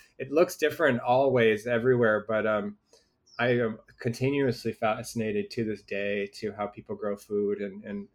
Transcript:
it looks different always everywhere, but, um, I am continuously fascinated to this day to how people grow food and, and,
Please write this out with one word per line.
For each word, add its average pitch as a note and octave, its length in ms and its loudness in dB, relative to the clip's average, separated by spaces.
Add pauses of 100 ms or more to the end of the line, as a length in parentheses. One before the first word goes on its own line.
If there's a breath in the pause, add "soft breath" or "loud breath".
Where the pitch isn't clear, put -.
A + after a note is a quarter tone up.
(180 soft breath)
it C3 120 -8
looks E3+ 280 2
different D3 420 2
always A#2+ 640 4
everywhere, A#2 600 4
but, G#2+ 180 0
um, G#2 300 0 (640 soft breath)
I A#2+ 120 2 (100)
am A2 180 -2 (200)
continuously B2+ 720 0
fascinated A2 800 -2
to A#2 120 -4
this G#2+ 180 -6
day G2+ 480 -4 (120)
to G#2+ 100 -4
how G#2 160 -6
people G#2+ 280 -12
grow G2+ 200 -6
food G2+ 460 -2
and, G2+ 240 -10
and, G2+ 300 -10